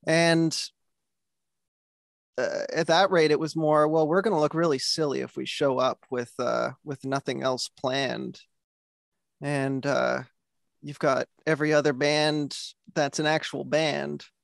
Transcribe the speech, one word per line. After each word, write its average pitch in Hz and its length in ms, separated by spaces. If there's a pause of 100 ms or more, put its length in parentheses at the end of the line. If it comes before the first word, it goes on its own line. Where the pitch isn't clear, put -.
And, 165 460 (1900)
uh, - 260 (100)
at 160 140
that 175 240
rate, 165 180
it 147 100
was 156 160
more, 151 320
"Well, 156 200
we're 180 160
gonna 196 160
look 151 160
really 160 240
silly 139 420
if 127 160
we 127 80
show 135 320
up 127 320
with, 123 300
uh, 120 320 (120)
with 143 220
nothing 135 380
else 131 260
planned." 131 720 (1000)
And, 135 440
uh, 127 380 (580)
you've 147 180
got 131 280 (180)
every 151 260
other 147 220
band 147 640 (380)
that's 143 240
an 151 80
actual 156 360
band. 143 640 (180)